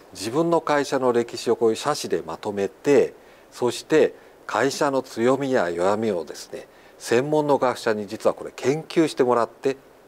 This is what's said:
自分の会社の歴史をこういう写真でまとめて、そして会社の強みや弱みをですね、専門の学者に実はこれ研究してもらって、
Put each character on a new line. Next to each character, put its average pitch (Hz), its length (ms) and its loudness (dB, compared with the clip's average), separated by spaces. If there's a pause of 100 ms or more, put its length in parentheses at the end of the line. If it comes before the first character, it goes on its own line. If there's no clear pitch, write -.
(120)
自 95 180 -8
分 165 200 0
の 165 100 2
会 147 240 0
社 139 140 -2
の 127 140 2
歴 117 240 -2
史 156 160 -2
を - 40 2
こ 117 120 2
う - 20 4
い - 40 0
う - 20 -4
写 147 180 -4
真 117 160 -8
で 90 140 0
ま 82 120 -8
と - 140 -8
め 98 180 -4
て、 135 460 4 (380)
そ 123 180 -2
し - 140 -10
て 151 280 4 (340)
会 131 260 0
社 147 180 0
の 135 120 0
強 123 340 0
み 135 160 -4
や 92 180 2
弱 90 260 0
み 110 140 -2
を 85 140 -2
で 73 100 -14
す - 180 -16
ね、 - 140 -14 (320)
専 127 300 0
門 151 180 0
の 139 120 4
学 123 180 0
者 - 160 -2
に 104 140 -4
実 107 200 -8
は 101 60 4
こ - 100 -12
れ 76 140 -12
研 147 260 0
究 160 240 2
し 151 60 -6
て - 100 -2
も 123 120 2
ら 117 80 2
っ 110 80 -2
て、 135 260 -4 (320)